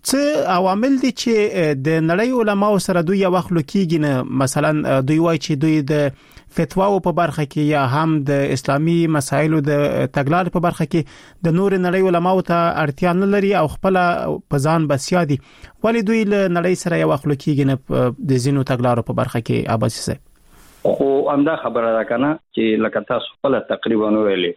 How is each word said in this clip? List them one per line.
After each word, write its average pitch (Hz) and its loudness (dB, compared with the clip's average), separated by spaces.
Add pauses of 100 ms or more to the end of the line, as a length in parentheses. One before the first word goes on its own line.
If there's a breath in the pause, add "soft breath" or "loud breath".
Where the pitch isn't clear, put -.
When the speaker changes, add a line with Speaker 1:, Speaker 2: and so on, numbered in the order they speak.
Speaker 1:
څه 285 0
عوامل 202 2
دي 262 0
چې، - -2
اه، 190 2
د 151 0
نړۍ 196 0 (120)
علماو 208 2
سره 175 2
دوی 185 0
یو 185 2
وخت 180 -2
لو 165 0
کېږي 170 0
نه؟ 139 0 (200)
مثلاً، 147 0 (140)
اه، 135 2
دوی 151 0
وایي 165 2
چې - -6 (140)
دوی 156 2
د 143 0 (400 loud breath)
فتواو 185 0
په 180 2
برخه 156 0
کې 147 -4
یا 143 2 (100)
هم 156 0
د 139 0
اسلامي 160 0
مسایلو 151 0
د 147 -2 (460)
تګلارې 170 0
په 180 0
برخه 170 0
کې 165 -2 (440 loud breath)
د 160 2
نورې 196 2
نړۍ 180 2
علماو 180 0
ته 170 2 (240)
اړتیا 160 -2
نه 190 2
لري 196 2 (120)
او 156 0
خپله 185 0 (460)
په 147 0
ځان 160 2
بسیا 170 0
دي. 135 0 (460 loud breath)
ولې 226 2
دوی 226 2
له 202 0
نړۍ 175 0 (100)
سره 170 -2
یو 160 0
وخت 151 -2
لو 147 0
کېږي 143 0
نه 135 2
په، 127 -2 (140)
د - 2 (140)
ځینو 139 0
تګلارو 120 0
په 123 -2
برخه 120 -2
کې، 117 -2
عباسي 117 -2
صاحب؟ - -6 (720)
Speaker 2:
خو 139 0 (240)
همدا 143 2 (100)
خبره 117 0
ده 110 0
کنه، 120 0 (240)
چې 110 2
لکه 104 -2
تاسو 117 -6
خپله 131 0 (140)
تقریباً 107 0
وویلې 92 0